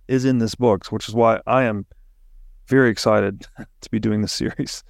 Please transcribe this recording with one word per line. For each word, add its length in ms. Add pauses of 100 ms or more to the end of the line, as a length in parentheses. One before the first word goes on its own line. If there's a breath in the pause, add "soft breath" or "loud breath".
is 180
in 140
this 160
book, 320
which 200
is 80
why 320
I 160
am 220 (840)
very 220
excited 580 (160)
<laughs> 180
to 80
be 100
doing 220
this 120
series. 560